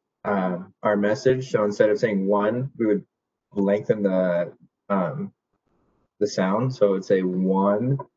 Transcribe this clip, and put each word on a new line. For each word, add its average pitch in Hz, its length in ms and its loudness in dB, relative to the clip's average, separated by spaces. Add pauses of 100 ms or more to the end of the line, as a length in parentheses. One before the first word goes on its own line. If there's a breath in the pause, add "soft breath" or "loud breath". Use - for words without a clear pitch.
(240)
um, 92 480 -2 (100)
our 107 140 2
message. 107 540 0
So 110 140 0
instead 104 260 2
of 104 80 2
saying 101 280 -2
one, 107 520 0
we 113 80 0
would 104 180 0 (480)
lengthen 104 500 0
the, 92 500 0 (360)
um, 98 440 -2 (880)
the 104 60 2
sound. 107 480 0
So 104 140 2
it - 20 2
would 95 140 -2
say 95 180 2
one. 95 760 0 (180)